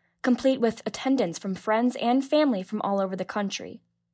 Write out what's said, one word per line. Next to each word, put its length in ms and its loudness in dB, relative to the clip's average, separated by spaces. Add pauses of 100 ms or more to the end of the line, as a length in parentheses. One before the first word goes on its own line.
(220)
complete 380 2
with 260 0
attendance 540 -2
from 160 -4
friends 400 0
and 300 0
family 360 2
from 200 -6
all 180 0
over 160 -2
the 80 -2
country. 580 -6 (320)